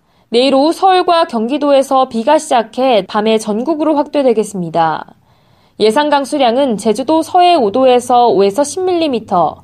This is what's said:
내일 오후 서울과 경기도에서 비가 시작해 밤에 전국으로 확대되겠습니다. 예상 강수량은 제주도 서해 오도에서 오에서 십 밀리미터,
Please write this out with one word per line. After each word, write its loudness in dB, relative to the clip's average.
내일 0
오후 2
서울과 2
경기도에서 0
비가 0
시작해 0
밤에 0
전국으로 -2
확대되겠습니다. -2
예상 2
강수량은 0
제주도 0
서해 2
오도에서 2
오에서 0
십 -8
밀리미터, -2